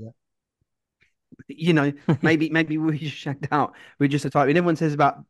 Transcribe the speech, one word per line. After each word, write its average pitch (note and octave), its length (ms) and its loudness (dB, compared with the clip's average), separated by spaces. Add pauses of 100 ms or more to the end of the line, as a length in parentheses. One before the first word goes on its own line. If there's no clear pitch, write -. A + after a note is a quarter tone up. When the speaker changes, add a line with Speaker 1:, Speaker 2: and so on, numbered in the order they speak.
Speaker 1:
that. A2+ 80 -20 (1400)
Speaker 2:
You E3+ 240 0
know, C#3+ 200 4 (140)
Speaker 1:
<laughs> D#3 160 0
Speaker 2:
maybe, D#3+ 280 2
maybe D#3 280 -2
we D#3 80 -2
were D#3 100 0
just D3 200 -8
shagged C#3+ 340 -10
out. D3 240 -2 (240)
We're C#3+ 80 2
just C#3 180 0
a C#3+ 60 -4
tight. C#3+ 140 2
I - 20 2
mean, D3 100 4
everyone F3 200 2
says D#3 180 -2
about C#3+ 360 0